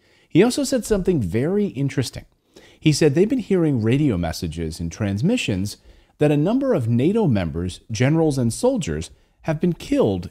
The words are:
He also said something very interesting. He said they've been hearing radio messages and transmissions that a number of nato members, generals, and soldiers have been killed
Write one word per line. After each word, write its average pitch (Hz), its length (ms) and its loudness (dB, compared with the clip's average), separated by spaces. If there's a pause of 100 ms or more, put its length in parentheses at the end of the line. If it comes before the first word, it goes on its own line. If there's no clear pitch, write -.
(260)
He 156 160 4
also 247 220 2
said 247 220 -2
something 190 340 0
very 135 460 -2
interesting. - 580 -4 (560)
He 156 100 4
said 147 240 4
they've 185 140 4
been 262 120 0
hearing 160 420 0
radio 127 340 2
messages 80 640 -4
and 85 100 -4
transmissions 104 840 -2 (400)
that 147 160 2
a 143 60 2
number 247 340 0
of 131 160 0
nato 165 380 2
members, 90 540 -2 (100)
generals, 139 480 0
and 120 120 0
soldiers 123 600 -2 (320)
have 156 180 -4
been 175 140 0
killed 123 560 -2